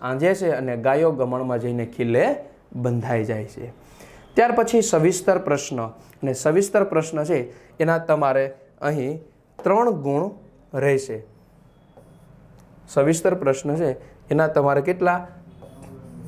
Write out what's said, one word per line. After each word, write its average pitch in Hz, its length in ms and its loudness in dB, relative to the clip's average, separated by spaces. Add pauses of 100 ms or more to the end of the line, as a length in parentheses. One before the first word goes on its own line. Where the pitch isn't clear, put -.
આંજે 139 340 0
છે 185 160 0
અને 127 260 -2
ગાયો 139 340 2
ગમાણમાં 127 480 -2
જઈને 120 260 -4
ખીલે 127 500 2 (380)
બંધાઈ 120 500 -2
જાય 107 220 -6
છે. 117 280 -14 (600)
ત્યાર 233 180 4
પછી 226 300 4
સવિસ્તર 180 560 2
પ્રશ્ન, 143 500 -4
અને - 460 -8
સવિસ્તર 196 500 2
પ્રશ્ન 160 400 -2
છે 147 280 -2 (280)
એના 165 180 2
તમારે 139 560 0 (280)
અહીં 147 380 -2 (440)
ત્રણ 226 280 2
ગુણ 147 400 -2 (480)
રહેશે. 135 440 -2 (1600)
સવિસ્તર 160 460 2
પ્રશ્ન 143 420 0
છે 156 200 -2 (340)
એના 151 180 2
તમારે 143 340 2
કેટલા? 180 460 0 (1000)